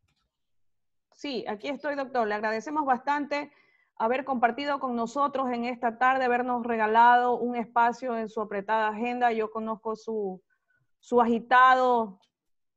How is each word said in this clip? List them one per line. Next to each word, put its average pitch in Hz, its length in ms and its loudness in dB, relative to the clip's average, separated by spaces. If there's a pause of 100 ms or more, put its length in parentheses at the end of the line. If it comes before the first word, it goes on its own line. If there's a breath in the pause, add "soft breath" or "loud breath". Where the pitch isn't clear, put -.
(1120)
Sí, 269 340 -8
aquí 208 220 -8
estoy, 285 280 -6
doctor. 254 300 -4
Le 208 60 -4
agradecemos 226 540 -4
bastante 285 640 -2 (440 soft breath)
haber 254 280 -2
compartido 269 560 -2
con 254 160 -4
nosotros 262 560 -2
en 240 140 -4
esta 240 320 -6
tarde, 262 260 2
habernos 247 400 0
regalado 233 720 4
un 240 180 -4
espacio 240 600 -2
en 220 140 -6
su 226 100 -6
apretada 214 480 -2
agenda. 240 440 -2
Yo 220 180 -4
conozco 220 460 -6
su, 208 460 -8 (560)
su 240 220 2
agitado 240 1000 4 (580)